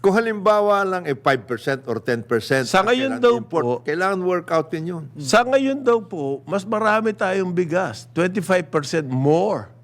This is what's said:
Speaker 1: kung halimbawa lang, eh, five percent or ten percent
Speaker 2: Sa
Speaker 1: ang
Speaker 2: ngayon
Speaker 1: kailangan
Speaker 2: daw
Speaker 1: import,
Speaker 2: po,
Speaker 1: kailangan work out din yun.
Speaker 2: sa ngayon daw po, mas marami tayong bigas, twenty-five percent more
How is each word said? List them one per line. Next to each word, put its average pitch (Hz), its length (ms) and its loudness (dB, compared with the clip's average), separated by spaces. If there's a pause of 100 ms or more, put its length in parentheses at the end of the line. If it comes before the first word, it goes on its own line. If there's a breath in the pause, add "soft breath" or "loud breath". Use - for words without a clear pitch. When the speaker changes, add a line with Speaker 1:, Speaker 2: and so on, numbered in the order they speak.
Speaker 1:
kung 196 80 6
halimbawa 208 720 2
lang, 185 200 -4
eh, 143 120 -2
five 131 320 0
percent 131 400 -4
or 113 80 -2
ten 117 240 -2
percent 120 480 0
Speaker 2:
Sa 190 160 2
Speaker 1:
ang 226 80 2
Speaker 2:
ngayon 262 240 -2
Speaker 1:
kailangan 247 80 -4
Speaker 2:
daw 240 100 6
Speaker 1:
import, 165 300 -4
Speaker 2:
po, 120 160 0
Speaker 1:
kailangan 185 400 -2
work 180 320 -2
out 156 160 0
din 160 180 -6
yun. 170 180 -8 (120)
Speaker 2:
sa 151 240 2
ngayon 269 400 2
daw 240 180 2
po, 139 460 -6
mas 175 180 -2
marami 214 540 0
tayong 190 340 -2
bigas, 170 640 -2
twenty-five 180 560 0
percent 151 400 -2
more 143 640 0 (120)